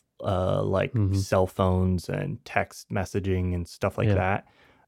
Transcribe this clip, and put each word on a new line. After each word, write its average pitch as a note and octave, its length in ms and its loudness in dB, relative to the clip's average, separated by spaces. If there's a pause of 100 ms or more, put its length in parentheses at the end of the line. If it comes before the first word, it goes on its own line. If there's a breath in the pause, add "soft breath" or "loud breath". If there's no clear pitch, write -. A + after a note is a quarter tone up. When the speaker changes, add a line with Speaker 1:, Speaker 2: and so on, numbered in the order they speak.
(240)
Speaker 1:
uh, G2 400 0
like, G2 300 0
Speaker 2:
Mm-hmm. G2+ 220 2
Speaker 1:
cell F#2+ 320 2
phones F#2 640 2
and G2 360 -6
text - 440 -4
messaging F#2 640 -2
and F2 140 -4
stuff - 300 -4
like A2+ 100 2
Speaker 2:
Yeah. G2+ 80 4
Speaker 1:
that. F#2 320 0 (400 soft breath)